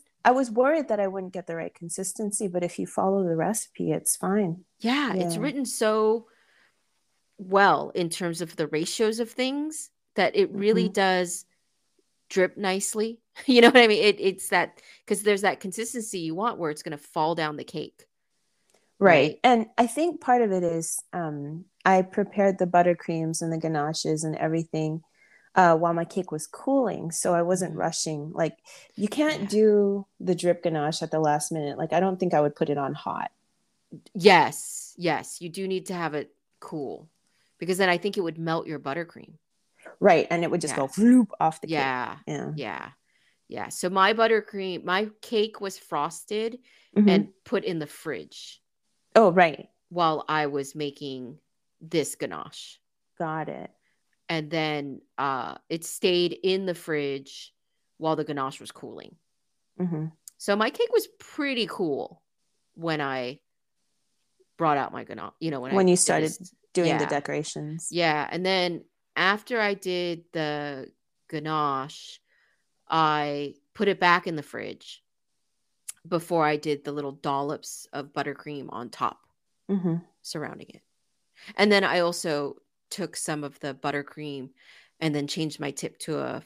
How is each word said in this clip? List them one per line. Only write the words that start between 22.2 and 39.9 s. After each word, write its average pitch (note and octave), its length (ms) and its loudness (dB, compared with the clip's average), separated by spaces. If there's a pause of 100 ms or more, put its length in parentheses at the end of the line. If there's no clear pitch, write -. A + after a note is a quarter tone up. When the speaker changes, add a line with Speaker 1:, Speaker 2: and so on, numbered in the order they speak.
Speaker 1:
the F3+ 80 2
buttercreams E3+ 760 2
and E3 100 -2
the E3 60 -2
ganaches D#3 680 -2
and D#3 120 -4
everything, D#3+ 640 -2 (520)
uh, F3 200 8
while E3+ 200 2
my F3 100 -2
cake F3+ 260 -6
was D#3 160 -6
cooling. B3 640 -2
So - 200 -2
I E3+ 80 4
wasn't F3 320 0
Speaker 2:
Mm-hmm. D#3+ 80 -6
Speaker 1:
rushing. D#3+ 540 -4
Like, D#3 240 -2 (360)
you G3+ 140 -2
can't D4+ 340 -2
Speaker 2:
Yeah. G3+ 60 -4
Speaker 1:
do G3+ 580 4 (140)
the F3+ 140 0
drip F3 280 0
ganache D#3 400 -2
at D#3+ 80 -6
the D#3+ 100 0
last D3+ 300 2
minute. C#3+ 280 -4
Like, D#3 160 -2
I E3 60 4
don't F#3 200 0
think F3+ 140 0
I D3+ 80 4
would D3 120 0
put D#3 140 -2
it D3 80 -2
on C#3 160 -4
hot. - 380 -8 (840)
Speaker 2:
Yes. F3 840 4
Yes. E3+ 420 -4
You F3 80 -10
do F#3+ 180 -8
need F#3 200 -4
to F#3+ 80 -8
have E3+ 200 -4
it C#3+ 200 -8 (260)
cool C#3+ 480 -12 (500)
because F3 200 -2
then G3 100 4
I F3 80 4
think G3 220 -4
it - 40 2
would E3 160 -4
melt E3 280 -2
your D#3 120 -8
buttercream. E3+ 540 -10 (680)